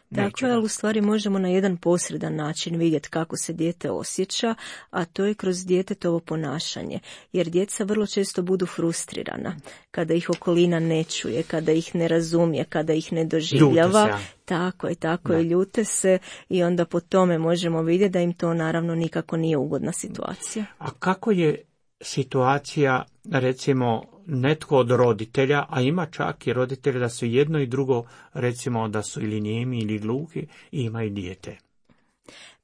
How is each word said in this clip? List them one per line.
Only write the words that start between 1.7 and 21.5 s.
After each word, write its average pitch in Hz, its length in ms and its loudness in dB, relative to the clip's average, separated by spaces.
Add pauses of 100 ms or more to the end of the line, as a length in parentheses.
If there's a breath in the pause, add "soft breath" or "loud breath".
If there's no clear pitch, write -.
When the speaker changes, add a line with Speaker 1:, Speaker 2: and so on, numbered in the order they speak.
Speaker 1:
posredan 165 600 -2
način 160 400 -4
vidjeti 165 320 2
kako 165 280 -4
se - 160 -6
dijete 165 380 -4
osjeća, 190 640 -4 (360 loud breath)
a 180 140 -2
to 196 200 -4
je 208 100 0
kroz 185 320 -4
djetetovo 180 540 0
ponašanje. 151 800 -6 (320 loud breath)
Jer 175 160 0
djeca 190 360 0
vrlo 208 220 0
često 196 360 -2
budu 180 240 0
frustrirana - 920 -4 (340 loud breath)
kada 160 240 -2
ih 170 160 0
okolina 175 500 2
ne 165 240 2
čuje, - 380 -4
kada 160 300 0
ih 165 220 0
ne 165 140 2
razumije, 165 560 2
kada 160 280 -2
ih 160 200 -2
ne 165 120 0
doživljava. 160 840 6
Speaker 2:
Ljute 214 120 0
se, 101 60 -10
a? - 200 -20
Speaker 1:
Tako 180 420 -2
je, 175 80 -2
tako 170 380 -2
je, 165 100 4
Speaker 2:
Da. 165 60 0
Speaker 1:
ljute 190 360 0
se 185 340 2 (300 loud breath)
i 180 140 2
onda 175 220 2
po 170 160 -2
tome 180 380 4
možemo 165 440 0
vidjeti 180 300 2
da 185 80 2
im 175 120 2
to 170 220 -2
naravno 165 400 0
nikako 165 420 -2
nije 160 200 2
ugodna 143 360 -2
situacija. - 720 -8 (140)
Speaker 2:
A 156 120 -8
kako 190 400 -2
je 165 320 4 (380)